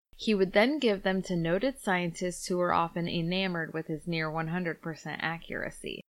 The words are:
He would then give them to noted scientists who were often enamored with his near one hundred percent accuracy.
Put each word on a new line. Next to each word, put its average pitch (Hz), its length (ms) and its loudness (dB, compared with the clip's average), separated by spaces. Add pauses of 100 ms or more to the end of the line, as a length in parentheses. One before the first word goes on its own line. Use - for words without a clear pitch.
(160)
He - 180 0
would 190 200 2
then 254 260 6
give 208 240 2
them 190 200 2
to 180 120 -2
noted 180 420 2
scientists 180 680 -2
who 180 100 0
were 175 160 2
often 170 360 0
enamored 170 640 0
with 160 140 -4
his 160 200 -4
near 160 240 0
one 160 160 -2
hundred 170 340 -2
percent 156 400 -8
accuracy. - 760 -6 (120)